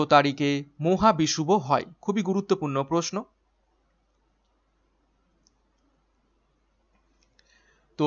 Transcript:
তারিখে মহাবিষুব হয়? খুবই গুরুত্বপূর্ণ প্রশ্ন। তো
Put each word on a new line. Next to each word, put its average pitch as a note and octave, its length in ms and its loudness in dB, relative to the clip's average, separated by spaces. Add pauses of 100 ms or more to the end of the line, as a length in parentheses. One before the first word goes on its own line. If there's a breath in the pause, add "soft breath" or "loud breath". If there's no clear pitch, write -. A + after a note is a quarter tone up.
(140)
তারিখে C#3+ 360 4 (360)
মহাবিষুব E3 640 2 (180)
হয়? C#3 180 0 (180)
খুবই G3+ 260 -2
গুরুত্বপূর্ণ F#3 480 -2 (140)
প্রশ্ন। E3+ 240 -2 (4000)
তো D3+ 80 2